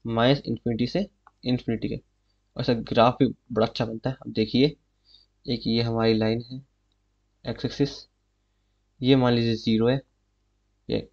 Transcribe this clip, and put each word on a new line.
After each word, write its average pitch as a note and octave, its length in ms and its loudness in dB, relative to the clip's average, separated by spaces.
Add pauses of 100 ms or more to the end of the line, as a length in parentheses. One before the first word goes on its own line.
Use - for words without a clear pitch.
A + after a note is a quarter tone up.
माइनस A#2 420 2
इन्फिनिटी A#2 400 -2
से F#3+ 220 -4 (360)
इन्फिनिटी A#2+ 440 -4
के। A2 80 -6
और - 640 -16
इसका B2+ 140 0
ग्राफ A#2 440 2
भी B2+ 160 2 (180)
बड़ा A2 140 2
अच्छा - 180 -6
बनता A2+ 260 -6
है, B2+ 60 -8 (100)
अब A#2 60 -10
देखिए A#2+ 440 0 (680)
एक A#2 200 -4
ये A2+ 160 2
हमारी A2+ 320 2
लाइन A2 280 0
है B2+ 180 -16 (840)
एक्स A#2 200 -6
एक्सिस, C#3+ 260 -2 (1080)
ये B2+ 160 4
मान B2 160 4
लीजिए A#2 240 2
ज़ीरो A2+ 320 2
है, C3+ 120 2 (880)
ये A2+ 240 -4